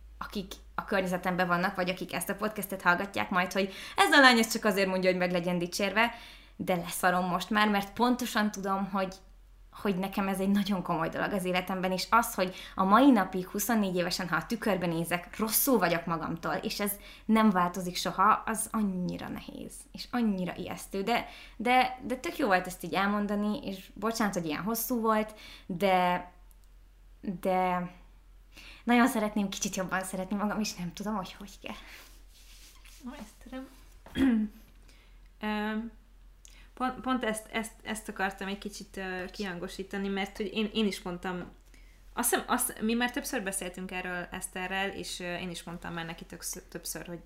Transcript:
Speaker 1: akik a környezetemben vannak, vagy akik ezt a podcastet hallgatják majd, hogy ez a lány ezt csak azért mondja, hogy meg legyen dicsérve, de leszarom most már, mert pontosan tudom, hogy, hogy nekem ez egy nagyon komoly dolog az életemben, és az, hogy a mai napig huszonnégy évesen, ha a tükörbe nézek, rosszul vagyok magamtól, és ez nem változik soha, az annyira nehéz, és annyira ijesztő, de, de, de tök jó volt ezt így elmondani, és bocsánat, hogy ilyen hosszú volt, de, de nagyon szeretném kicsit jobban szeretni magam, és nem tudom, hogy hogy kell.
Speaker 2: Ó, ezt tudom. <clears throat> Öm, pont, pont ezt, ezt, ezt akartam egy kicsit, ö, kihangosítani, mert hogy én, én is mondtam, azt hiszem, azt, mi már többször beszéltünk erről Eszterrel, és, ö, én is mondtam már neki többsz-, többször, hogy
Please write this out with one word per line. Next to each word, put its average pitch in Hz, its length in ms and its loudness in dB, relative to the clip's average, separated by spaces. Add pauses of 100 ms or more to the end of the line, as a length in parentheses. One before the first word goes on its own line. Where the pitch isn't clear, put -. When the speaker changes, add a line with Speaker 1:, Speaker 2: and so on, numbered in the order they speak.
(180)
Speaker 1:
akik - 340 -8 (220)
a - 100 -6
környezetemben 180 600 0
vannak, 175 300 2
vagy 180 140 0
akik 185 240 -6
ezt 180 140 -4
a 202 60 -2
podcastet 202 480 -6
hallgatják 196 480 2
majd, 185 220 2
hogy 196 200 2 (240)
ez 381 160 6
a 294 80 10
lány 247 180 12
ezt 220 140 4
csak 220 120 -4
azért 196 240 4
mondja, 185 220 2
hogy 185 80 4
meg 180 140 0
legyen 180 260 0
dicsérve, 196 560 2 (420)
de 185 200 0
leszarom 180 500 2
most 180 240 -2
már, 214 180 4
mert 202 240 0
pontosan 233 580 2
tudom, 196 420 -2
hogy, 190 220 0 (560)
hogy 202 260 0
nekem 196 320 -2
ez 190 120 0
egy 190 100 2
nagyon 196 320 2
komoly 165 260 0
dolog - 240 -2
az 185 120 0
életemben, 180 480 0
és 185 180 -2
az, 226 240 4
hogy 185 200 0 (200)
a 190 100 2
mai 233 260 8
napig 185 380 4
huszonnégy 202 480 0
évesen, 180 320 -2
ha 165 80 0
a 160 100 -2
tükörbe 190 400 0
nézek, 170 520 -2
rosszul 220 400 4
vagyok 170 280 2
magamtól, 160 480 -2
és - 260 -4
ez 202 120 -2 (320)
nem 220 260 6
változik 180 460 0
soha, 190 500 4
az 220 260 -4
annyira 185 560 -2
nehéz, - 440 -10 (200)
és - 180 -12
annyira 202 460 0
ijesztő, 185 460 -8
de, 226 240 0 (300)
de, 247 500 2
de 247 100 -2
tök 339 220 -8
jó 285 80 2
volt 180 200 4
ezt - 180 -10
így 160 100 -6
elmondani, 208 720 0
és 196 280 -10
bocsánat, 220 400 0
hogy 170 120 -2
ilyen 147 160 -4
hosszú 226 380 -2
volt, 220 340 2 (320)
de, 180 640 2 (880)
de 185 680 0 (960)
nagyon 240 240 6
szeretném 208 400 0
kicsit 196 280 -6
jobban 185 260 -2
szeretni 185 340 -4
magam, 202 240 -2
és - 140 -4
nem 175 180 -8
tudom, 208 220 -6
hogy 185 240 -6
hogy - 240 -18
kell. - 120 -12 (1300)
Speaker 2:
Ó, 247 60 -12
ezt - 300 -16
tudom. 262 240 -12 (460)
<clears throat> 233 400 2 (880)
Öm, 214 500 -4 (840)
pont, 254 260 -4
pont 254 240 -2
ezt, 214 280 -4
ezt, 220 200 -6 (100)
ezt 214 260 -8
akartam 196 400 -4
egy 202 100 -6
kicsit, - 380 -12
ö, 185 360 -6
kihangosítani, 196 760 -6
mert 196 280 -4
hogy 214 180 -4
én, 214 200 -2
én 220 120 2
is 185 160 -4
mondtam, 180 420 -6 (680)
azt - 180 -2
hiszem, 330 180 0
azt, - 320 -2
mi 226 140 2
már 240 160 0
többször 277 320 -4
beszéltünk 185 480 -6
erről 180 400 -6
Eszterrel, 190 580 -4
és, 185 320 -8
ö, 175 140 -6
én 180 160 -6
is 170 120 -10
mondtam 170 300 -10
már 165 140 -6
neki 165 180 -12
többsz-, - 440 -10
többször, 165 380 -10
hogy 170 200 -10